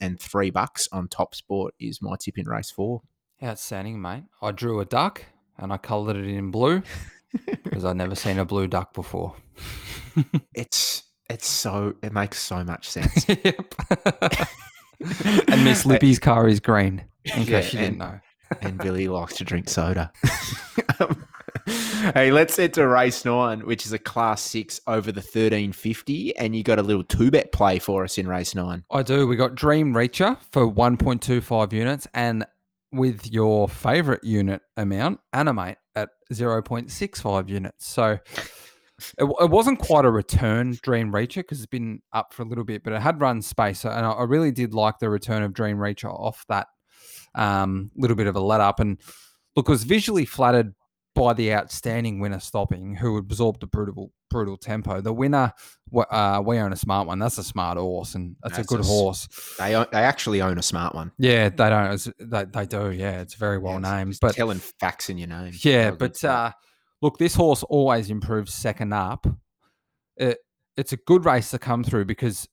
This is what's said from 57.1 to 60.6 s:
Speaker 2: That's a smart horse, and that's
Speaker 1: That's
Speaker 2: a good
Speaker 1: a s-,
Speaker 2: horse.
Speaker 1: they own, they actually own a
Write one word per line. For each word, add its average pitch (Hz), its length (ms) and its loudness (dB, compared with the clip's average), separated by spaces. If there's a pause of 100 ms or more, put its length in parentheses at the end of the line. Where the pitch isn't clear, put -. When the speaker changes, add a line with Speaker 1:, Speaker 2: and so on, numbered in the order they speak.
Speaker 2:
That's 117 200 -2
a 98 60 -10
smart 87 340 -4
horse, 90 360 -4
and 90 300 -10
that's 90 120 -8
Speaker 1:
That's 110 100 -4
Speaker 2:
a - 20 -8
good 117 120 0
Speaker 1:
a 101 40 0
s-, 85 40 2
Speaker 2:
horse. 98 720 0
Speaker 1:
they 98 160 0
own, 113 180 2
they 110 100 2
actually 117 380 2
own 92 180 0
a 87 40 -4